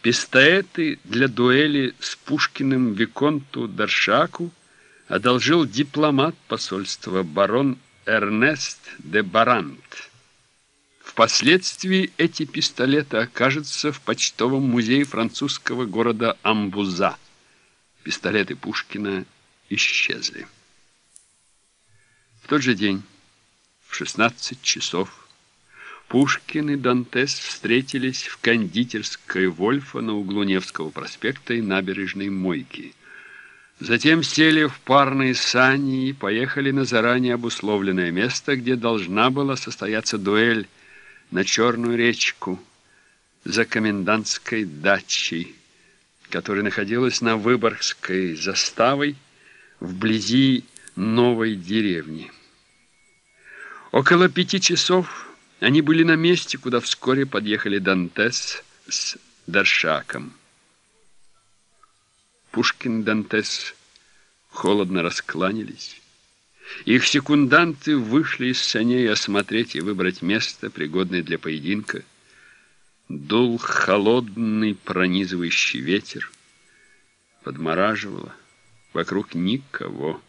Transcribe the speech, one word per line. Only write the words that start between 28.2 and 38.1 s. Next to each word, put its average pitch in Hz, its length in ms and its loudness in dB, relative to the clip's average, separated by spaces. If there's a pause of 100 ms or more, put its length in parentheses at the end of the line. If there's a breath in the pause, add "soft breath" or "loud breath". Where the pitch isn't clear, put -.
в - 160 -12
кондитерской 107 1080 0
Вольфа 117 540 -2
на 110 140 -4
углу 101 280 -2
Невского 92 460 -2
проспекта 107 640 -6
и 117 80 0
набережной 95 720 -2
Мойки. 92 640 -4 (840 loud breath)
Затем 151 440 4
сели 156 420 4
в 139 160 -4
парные 135 540 4
сани 131 760 2
и 139 60 -4
поехали 127 560 -2
на 135 160 0
заранее 120 480 2
обусловленное 98 760 0